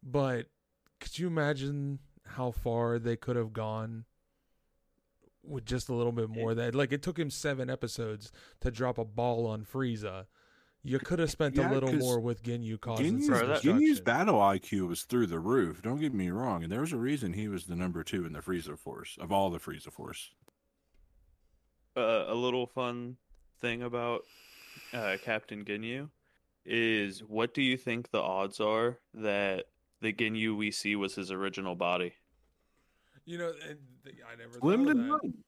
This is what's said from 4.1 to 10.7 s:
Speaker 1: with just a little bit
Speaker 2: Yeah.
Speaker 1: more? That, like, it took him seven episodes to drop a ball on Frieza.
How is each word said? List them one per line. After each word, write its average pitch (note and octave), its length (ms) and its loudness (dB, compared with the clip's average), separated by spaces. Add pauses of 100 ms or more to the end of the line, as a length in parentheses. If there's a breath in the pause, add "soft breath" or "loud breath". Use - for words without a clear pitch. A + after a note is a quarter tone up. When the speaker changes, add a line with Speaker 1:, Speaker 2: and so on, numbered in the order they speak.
Speaker 1:
with C3+ 220 -8
just B2 240 -2
a C3 60 0
little A#2+ 180 2
bit A2+ 200 0
Speaker 2:
Yeah. A2+ 100 -4
Speaker 1:
more? A2+ 120 2
That, A#2 200 0
like, C3+ 160 2
it C#3+ 100 0
took D#3 180 -4
him D#3 100 0
seven C3 400 -4
episodes A2 640 -6 (300 loud breath)
to C3 100 0
drop A#2+ 260 0
a A#2 80 0
ball A#2 420 0
on G#2+ 180 -4
Frieza. G#2+ 600 -4 (540 soft breath)